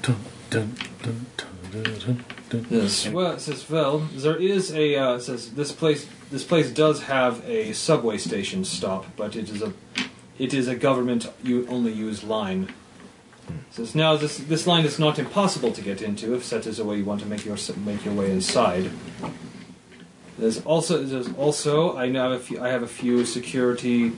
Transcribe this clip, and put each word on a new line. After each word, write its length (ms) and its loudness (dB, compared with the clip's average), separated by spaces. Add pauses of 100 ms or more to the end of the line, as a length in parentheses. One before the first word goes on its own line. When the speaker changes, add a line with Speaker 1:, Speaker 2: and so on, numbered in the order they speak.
Speaker 1:
Dun, 140 2 (340)
dun, 240 0 (260)
dun, 240 -4 (120)
dun, 100 -10 (240)
dun, 260 -2
dun, 280 -2 (240)
dun. 200 -4
Speaker 2:
Yes. 400 2
Well, 220 0
it 100 -6
says, 260 -8
well, 300 2 (160)
there 240 2
is 380 2
a, 200 4
uh, 200 4
it 60 -6
says 340 -8
this 160 -2
place, 340 2 (240)
this 140 -6
place 260 4
does 340 4
have 460 2
a 240 0
subway 460 2
station 440 -2
stop, 440 -4 (100)
but 180 -4
it 140 -6
is 140 -4
a, 100 -4 (640)
it 160 0
is 140 2
a 80 0
government 520 2 (160)
u-, 240 2
only 260 0
used 300 -4
line. 480 -2 (800)
It 40 -8 (200)
says 220 -6
now 200 6
this, 220 -2
this 300 0
line 180 6
is 140 0
not 180 4
impossible 540 2
to 100 -6
get 220 -4
into 320 -2
if 160 -4
that 160 -2
is 100 -4
the 80 -2
way 120 0
you 80 0
want 160 -2
to 60 -10
make 160 -4
your 120 -4
s-, 200 -6
make 300 -4
your 80 -2
way 180 2
inside. 600 2 (1500)
There's 280 2
also, 360 2
there's 340 -4
also, 600 2
I 140 0
know 240 2
a 60 -2
few, 220 -8
I 60 0
have 160 0
a 40 -6
few 380 2
security 920 2